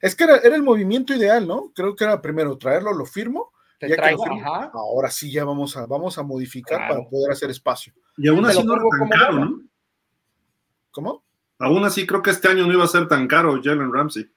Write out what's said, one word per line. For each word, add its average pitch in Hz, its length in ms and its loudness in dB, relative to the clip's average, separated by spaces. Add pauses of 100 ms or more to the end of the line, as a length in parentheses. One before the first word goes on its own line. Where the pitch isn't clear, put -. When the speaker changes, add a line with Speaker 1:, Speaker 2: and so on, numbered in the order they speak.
Speaker 1:
Es 185 140 0
que - 100 2
era, 302 120 8
era 240 180 6
el 302 80 0
movimiento 240 500 0
ideal, 220 340 2
¿no? 254 280 -6
Creo 196 200 -4
que - 80 -4
era 214 180 0
primero 151 360 -4
traerlo, 160 360 -2
lo 160 120 -6
firmo, 233 460 -8 (280)
Speaker 2:
Te 143 100 -8
Speaker 1:
ya 160 60 4
que - 60 -2
Speaker 2:
traigo, 160 240 0
Speaker 1:
lo - 80 -4
firmo, 143 220 -8
Speaker 2:
ajá. 269 180 -10
Speaker 1:
ahora 117 360 -4
sí 147 220 -10
ya 147 140 -4
vamos 143 320 -6
a, 120 80 -10
vamos 151 320 -6
a 147 60 -8
modificar 131 560 -8
Speaker 2:
Claro. - 160 -4
Speaker 1:
para 120 140 -10
poder 139 220 -2
hacer 139 180 -4
espacio. - 440 -6 (240)
Speaker 3:
Y 147 100 0
aún 165 160 4
Speaker 2:
Te 233 60 4
Speaker 3:
así 190 100 4
Speaker 2:
lo - 60 2
Speaker 3:
no - 80 2
era - 80 0
Speaker 2:
pongo 151 100 2
Speaker 3:
tan 143 80 -2
Speaker 2:
como 208 120 0
Speaker 3:
caro, 196 220 4
Speaker 2:
bola. 143 120 0
Speaker 3:
¿no? 269 160 -6 (1300)
Speaker 1:
¿Cómo? 202 320 -10 (360)
Speaker 3:
Aún 151 260 2
así 196 200 0
creo 185 160 0
que 196 100 2
este 180 180 2
año 185 180 2
no 180 60 2
iba 180 100 4
a 175 40 2
ser 175 200 0
tan 131 200 2
caro 151 360 2
Jalen 139 300 -2
Ramsey. 151 440 -4